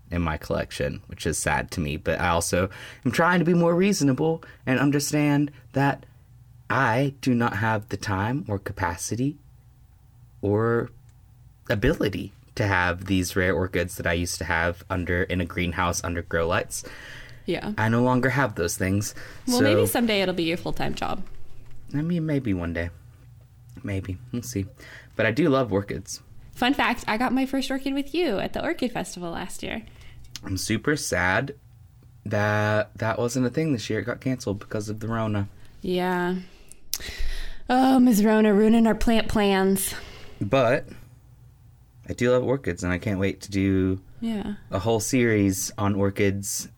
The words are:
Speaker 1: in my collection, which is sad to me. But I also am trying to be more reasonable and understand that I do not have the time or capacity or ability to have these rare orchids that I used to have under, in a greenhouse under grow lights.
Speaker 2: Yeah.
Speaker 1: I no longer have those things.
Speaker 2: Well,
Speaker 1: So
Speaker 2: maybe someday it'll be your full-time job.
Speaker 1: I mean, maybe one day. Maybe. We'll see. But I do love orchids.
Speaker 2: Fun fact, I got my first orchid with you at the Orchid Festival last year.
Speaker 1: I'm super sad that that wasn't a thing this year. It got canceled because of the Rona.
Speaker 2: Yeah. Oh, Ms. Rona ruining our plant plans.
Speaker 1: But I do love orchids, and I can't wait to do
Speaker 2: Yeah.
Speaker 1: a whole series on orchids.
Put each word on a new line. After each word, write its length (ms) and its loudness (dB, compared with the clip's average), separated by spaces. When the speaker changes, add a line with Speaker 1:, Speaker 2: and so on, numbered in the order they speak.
Speaker 1:
in 100 -2
my 160 -2
collection, 680 -4
which 220 -8
is 100 -2
sad 320 -2
to 100 -6
me. 160 -2
But 240 -2
I 100 0
also 380 2
am 80 -2
trying 260 4
to 60 2
be 100 4
more 180 4
reasonable 680 2
and 140 2
understand 720 2
that 320 0
I 520 2
do 160 2
not 220 0
have 320 0
the 60 -6
time 520 -2
or 100 -2
capacity 760 -4
or 480 0
ability 640 0
to 120 0
have 400 0
these 300 2
rare 180 2
orchids 420 -2
that 100 -4
I 80 2
used 240 -2
to 60 -4
have 440 0
under, 360 0
in 160 -2
a 40 0
greenhouse 580 -2
under 200 -4
grow 260 0
lights. 360 -2
Speaker 2:
Yeah. 340 -4
Speaker 1:
I 100 2
no 140 4
longer 280 4
have 240 0
those 220 -2
things. 380 0
Speaker 2:
Well, 120 2
Speaker 1:
So 40 4
Speaker 2:
maybe 240 4
someday 360 2
it'll 120 0
be 100 0
your 120 0
full-time 380 -2
job. 280 -2
Speaker 1:
I 80 0
mean, 240 -2
maybe 280 0
one 180 -2
day. 180 -4
Maybe. 320 -4
We'll 100 -6
see. 240 -4
But 120 2
I 40 4
do 180 2
love 240 2
orchids. 480 -4
Speaker 2:
Fun 200 2
fact, 320 0
I 120 0
got 140 0
my 140 2
first 240 -2
orchid 240 -4
with 200 -4
you 240 0
at 160 -4
the 100 -4
Orchid 260 -2
Festival 400 -8
last 320 -10
year. 200 -8
Speaker 1:
I'm 120 -4
super 400 0
sad 580 0
that 720 2
that 220 -2
wasn't 280 0
a 40 0
thing 220 0
this 160 -4
year. 120 0
It 40 -2
got 160 -6
canceled 380 -4
because 300 -6
of 120 -6
the 60 -6
Rona. 420 -2
Speaker 2:
Yeah. 540 0
Oh, 320 6
Ms. 240 6
Rona 300 6
ruining 320 6
our 80 4
plant 340 4
plans. 680 2
Speaker 1:
But 460 2
I 60 -4
do 180 4
love 100 4
orchids, 400 -2
and 100 0
I 60 0
can't 220 -2
wait 220 0
to 80 -14
do 500 2
Speaker 2:
Yeah. 340 -4
Speaker 1:
a 80 -2
whole 220 2
series 760 2
on 180 2
orchids. 840 0